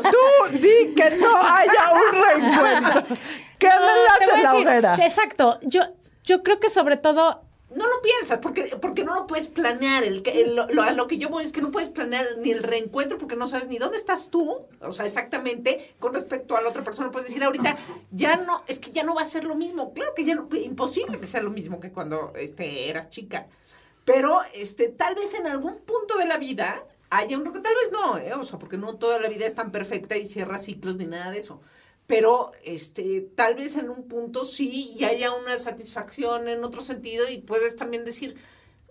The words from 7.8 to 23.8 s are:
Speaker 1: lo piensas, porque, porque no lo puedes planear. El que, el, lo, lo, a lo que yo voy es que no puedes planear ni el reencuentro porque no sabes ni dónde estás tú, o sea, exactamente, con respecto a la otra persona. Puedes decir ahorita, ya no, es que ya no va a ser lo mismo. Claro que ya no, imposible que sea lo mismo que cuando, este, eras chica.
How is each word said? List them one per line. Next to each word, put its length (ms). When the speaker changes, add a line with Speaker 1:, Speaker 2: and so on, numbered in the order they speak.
Speaker 1:
lo 140
piensas, 380
porque, 400
porque 240
no 100
lo 120
puedes 220
planear. 560
El 180
que, 200
el, 120
lo, 140
lo, 140
a 100
lo 140
que 120
yo 100
voy 160
es 80
que 80
no 100
puedes 200
planear 360
ni 120
el 120
reencuentro 560
porque 180
no 100
sabes 220
ni 100
dónde 180
estás 340
tú, 360
o 120
sea, 140
exactamente, 920
con 140
respecto 440
a 60
la 60
otra 160
persona. 260
Puedes 180
decir 160
ahorita, 320
ya 260
no, 300
es 120
que 120
ya 120
no 120
va 80
a 40
ser 180
lo 100
mismo. 380
Claro 220
que 100
ya 100
no, 220
imposible 640
que 60
sea 160
lo 80
mismo 300
que 120
cuando, 440
este, 520
eras 200
chica. 380